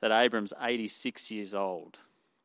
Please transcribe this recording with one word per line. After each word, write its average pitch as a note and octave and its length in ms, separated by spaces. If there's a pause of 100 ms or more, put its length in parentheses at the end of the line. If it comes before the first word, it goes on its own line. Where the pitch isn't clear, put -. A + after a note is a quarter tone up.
that A2 120
Abram's A2+ 480
eighty-six A#2+ 720
years G#2 240
old. F2+ 460 (440)